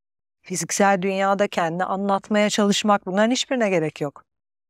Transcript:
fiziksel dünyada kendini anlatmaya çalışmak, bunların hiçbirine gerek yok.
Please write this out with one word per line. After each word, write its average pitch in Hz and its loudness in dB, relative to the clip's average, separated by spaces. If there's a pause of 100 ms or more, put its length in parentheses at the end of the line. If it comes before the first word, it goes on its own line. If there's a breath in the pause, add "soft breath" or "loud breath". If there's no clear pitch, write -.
(420)
fiziksel 196 0
dünyada 196 0
kendini 175 -2
anlatmaya 202 0
çalışmak, 202 2
bunların 208 2
hiçbirine 247 -2
gerek 160 -2
yok. 143 -8 (460)